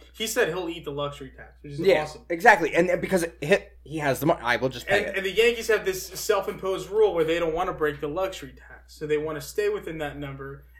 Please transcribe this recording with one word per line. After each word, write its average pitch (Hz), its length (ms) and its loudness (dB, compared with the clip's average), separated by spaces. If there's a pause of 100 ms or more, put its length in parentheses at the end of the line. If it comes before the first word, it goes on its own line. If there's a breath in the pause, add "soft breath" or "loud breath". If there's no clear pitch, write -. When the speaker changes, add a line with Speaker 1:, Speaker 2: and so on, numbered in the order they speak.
(180 soft breath)
Speaker 1:
He 220 100 -4
said 220 220 2
he'll 170 200 -4
eat 170 160 -10
the 151 60 -8
luxury 143 460 -8
tax, - 240 -20
which 147 120 -14
is 143 60 -8
Speaker 2:
Yeah, 175 240 4
Speaker 1:
awesome. - 260 -12
Speaker 2:
exactly. 175 460 6
And, 175 140 4
and 175 100 0
because 185 240 0
it - 180 -8
hit, - 420 0
he 151 160 -8
has 143 200 0
the 175 60 -4
money, 165 180 4
I 120 140 2
will 127 120 0
just 123 180 -10
pay - 100 2
Speaker 1:
And, - 120 0
Speaker 2:
it. 196 80 -4
Speaker 1:
and 190 80 -4
the 190 60 -2
Yankees 226 360 2
have 208 180 2
this 185 220 -2
self-imposed 190 800 -2
rule 208 240 4
where 165 100 2
they 165 160 2
don't 160 140 0
wanna 170 200 -2
break 151 280 -2
the 151 60 -4
luxury 165 500 -6
tax. - 380 -20
So 156 100 -10
they 151 140 2
wanna 151 220 -4
stay 208 280 -2
within 180 300 -6
that 143 180 -6
number 139 480 -12 (140 soft breath)